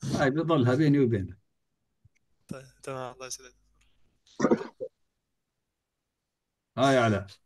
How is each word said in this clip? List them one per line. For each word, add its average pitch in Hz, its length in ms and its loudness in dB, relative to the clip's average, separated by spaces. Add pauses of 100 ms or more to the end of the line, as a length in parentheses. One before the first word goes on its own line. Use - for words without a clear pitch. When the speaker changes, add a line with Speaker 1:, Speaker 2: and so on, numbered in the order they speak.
Speaker 1:
هاي 139 260 0
بضلها 151 440 2
بيني 147 240 4
وبينك. 101 400 0 (1120)
Speaker 2:
طيب، 135 160 -14 (180)
تمام، 131 320 -10
الله 127 120 -16
يسعدك. 127 280 -16 (3250)
Speaker 1:
هاي 135 200 4
علاء. 110 280 2 (200)